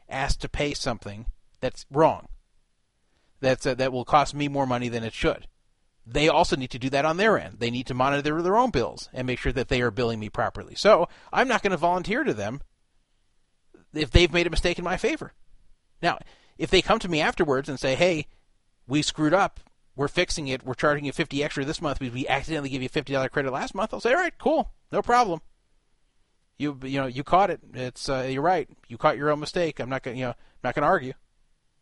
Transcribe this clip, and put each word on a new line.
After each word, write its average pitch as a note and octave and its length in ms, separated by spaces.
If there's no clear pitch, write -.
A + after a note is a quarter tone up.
asked C3 320
to C3+ 80
pay D3 260
something G#2 520
that's - 300
wrong, C#3 380
that's, C3 260
uh, C3 80
that C3 180
will B2 120
cost C#3+ 300
me C#3+ 140
more C#3 180
money B2 220
than A#2 160
it A2 80
should. - 340
They C#3+ 220
also E3 280
need B2+ 140
to C3+ 80
do B2+ 120
that C#3 140
on D#3+ 140
their G3+ 200
end. F#2 200
They A#2+ 120
need B2 180
to C3 60
monitor C#3+ 460
their F#3 160
own B3 140
bills - 420
and B2+ 140
make B2 120
sure C3 140
that A#2+ 160
they B2+ 140
are A#2+ 80
billing A#2 280
me G#2+ 120
properly. G#2 440
So - 340
I'm B3 160
not G#3+ 140
gonna F#3+ 140
volunteer F3+ 480
to G3+ 80
them G#2+ 300
if D3+ 180
they've E3+ 220
made E3+ 140
a E3+ 40
mistake E3+ 280
in F3 60
my F3 120
favor. - 380
Now, E3 180
if D#3 140
they F#3 120
come A3 180
to G3 80
me D#3+ 120
afterwards D3+ 480
and C3+ 100
say, C3 160
"Hey, E3 320
we D3 160
screwed D3+ 320
up. F#3 260
We're C#3 120
fixing E3+ 400
it. C3 160
We're B2+ 100
charging D3 300
you C3+ 80
fifty C#3+ 320
extra D3 200
this D3 180
month C#3 160
because A#2+ 160
we C3 120
accidentally C#3 440
gave C3+ 100
you B2+ 60
a - 20
fifty C#3+ 240
dollar C3+ 160
credit C3+ 240
last F3+ 220
month," G3 180
I'll C4 80
say, A#3+ 140
"All F4 60
right, F4 180
cool. C#4 340
No F3+ 120
problem. A#3 380
You, C#3+ 280
you C3+ 160
know, C3+ 60
you B2+ 160
caught F#3 280
it. D#3+ 100
It's, B2+ 340
uh, C3 220
you're C3+ 120
right. E3+ 260
You F2+ 80
caught D3 200
your D3 140
own D3+ 100
mistake. D#3+ 380
I'm B2 120
not C3 120
gonna, B2 140
you B2+ 80
know, B2 60
I'm A#2 60
not B2 100
gonna D3 120
argue." D3+ 260